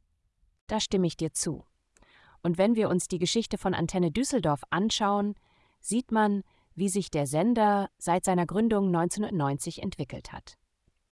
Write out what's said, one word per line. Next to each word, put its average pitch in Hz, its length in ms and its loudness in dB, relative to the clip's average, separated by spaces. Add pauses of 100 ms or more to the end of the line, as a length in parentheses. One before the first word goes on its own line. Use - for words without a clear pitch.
(680)
Da 214 140 -2
stimme 185 260 0
ich 160 100 -4
dir 160 160 -4
zu. - 320 -6 (840)
Und 175 120 2
wenn 214 160 4
wir 220 160 2
uns 180 180 0
die 180 100 -4
Geschichte 202 380 0
von 190 160 0
Antenne 170 380 0
Düsseldorf 180 580 0
anschauen, 202 640 0 (480)
sieht 226 320 -4
man, 208 300 2 (320)
wie 190 160 0
sich 202 200 -2
der 143 160 0
Sender 202 720 2
seit 180 300 0
seiner 180 180 2
Gründung 202 460 2
neunzehnhundertneunzig 170 920 -2
entwickelt - 480 -8
hat. - 280 -16 (580)